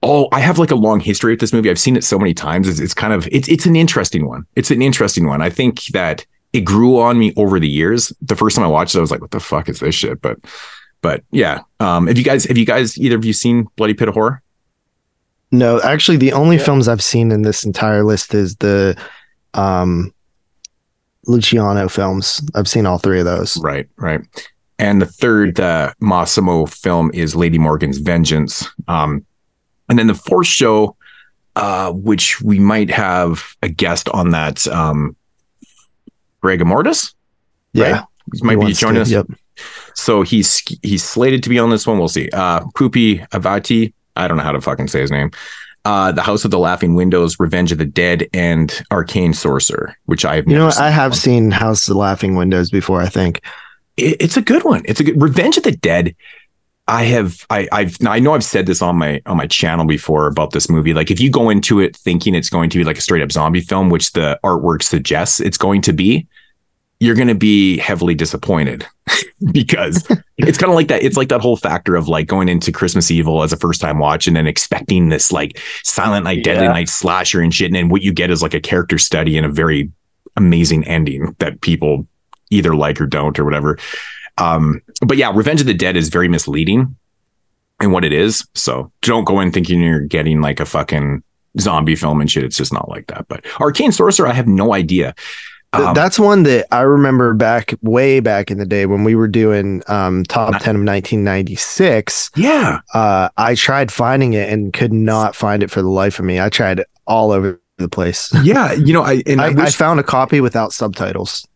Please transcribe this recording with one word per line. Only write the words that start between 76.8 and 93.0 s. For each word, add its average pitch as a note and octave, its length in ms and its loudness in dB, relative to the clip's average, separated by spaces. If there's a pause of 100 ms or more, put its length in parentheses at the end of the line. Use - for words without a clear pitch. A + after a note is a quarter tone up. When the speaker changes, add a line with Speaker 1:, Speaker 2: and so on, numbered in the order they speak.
Speaker 1:
slasher F2+ 500 -2
and E2 140 2
shit. F#2 140 0
And F2 80 0
then F2 140 2
what F#2+ 120 2
you G2 100 0
get F2 200 0
is, E2 100 0
like, D#2+ 140 -2
a D#2 40 0
character E2+ 380 -2
study D#2 400 0
and D#2 80 0
a D2+ 40 -2
very D2 420 -2 (460)
amazing E2+ 500 2
ending D2 500 -4
that - 240 -6
people D2+ 460 0 (420)
either E2 260 2
like D2 240 0
or D#2 60 0
don't D2 320 -2
or D2 80 0
whatever. D2 320 0 (640)
Um, D#2 420 0 (200)
but C3+ 160 2
yeah, B2 160 0
Revenge C#3+ 280 2
of C3 60 0
the A2+ 60 2
Dead F2+ 240 0
is D#2+ 120 0
very F2 180 0
misleading E2+ 680 0 (840)
in G2+ 100 2
what F#2 140 2
it D2+ 80 0
is. G2+ 320 0 (100)
So C2 360 -6 (100)
don't A2+ 240 0
go G2 140 2
in F2+ 120 0
thinking F2 300 0
you're E2 200 2
getting, D2+ 400 0
like, C#2+ 180 -2
a D2 60 -2
fucking C#2+ 580 -4 (360)
zombie D#2+ 360 0
film D2+ 260 -2
and D2 80 0
shit. C#2+ 140 0
It's C2 140 -6
just C#2 160 -4
not - 160 -6
like - 180 -14